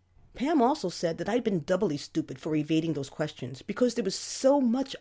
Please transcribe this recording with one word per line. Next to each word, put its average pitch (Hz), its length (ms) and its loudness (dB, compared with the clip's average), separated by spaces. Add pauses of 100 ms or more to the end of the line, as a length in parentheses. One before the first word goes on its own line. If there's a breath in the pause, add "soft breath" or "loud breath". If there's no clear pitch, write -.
(340)
Pam 294 260 2
also 233 300 2
said 165 260 -2
that 175 140 -4
I'd 240 120 2
been 190 220 0
doubly 185 320 0
stupid 147 420 -6
for 156 160 -2
evading 160 380 2
those 143 160 -4
questions 135 540 -6
because 240 320 0
there 220 100 -2
was 185 100 -2
so - 460 2
much 262 400 0